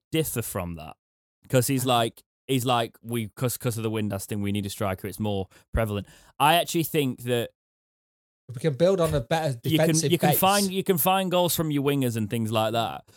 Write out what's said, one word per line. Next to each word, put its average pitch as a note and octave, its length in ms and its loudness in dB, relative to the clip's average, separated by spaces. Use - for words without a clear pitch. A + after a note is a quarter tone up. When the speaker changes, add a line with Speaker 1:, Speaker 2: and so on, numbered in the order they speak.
Speaker 1:
differ D3+ 300 -2
from F2 320 -6
that D#2 220 -16
'cause B2+ 200 2
he's C3+ 140 0
Speaker 2:
Okay. C3 60 0
Speaker 1:
like, A#2 340 0
he's C3 200 0
like, A#2 360 0
"We, A#2 260 -6
'cause, - 280 -4
'cause A#2 220 -4
of A2+ 60 -4
the A2+ 60 0
Windass G#2+ 360 -4
thing, G#2 160 -4
we G2+ 100 0
need G2+ 140 -2
a G2 40 -6
striker. G2 360 -4
It's F#2+ 140 -10
more G2+ 280 -2
prevalent." G#2 340 -2
I D3 180 4
actually E3 280 0
think C3+ 380 -2
that B2 280 -2
Speaker 2:
We A2+ 100 -16
can D#3+ 120 0
build F3 260 2
on D#3+ 140 2
a D3 80 0
better D#3 440 -2
Speaker 1:
you D#3 120 2
can, D#3+ 120 4
Speaker 2:
defensive D#3 220 2
Speaker 1:
you E3 60 4
can D3+ 140 4
Speaker 2:
base. C#3 80 2
Speaker 1:
find, G3 340 4
you F#3+ 100 0
can F#3+ 140 2
find F#3 340 2
goals F3+ 240 2
from D#3+ 160 0
your C#3+ 120 2
wingers C3 340 2
and G#2+ 140 -2
things A2+ 200 -2
like A2 220 2
that. F2+ 320 -2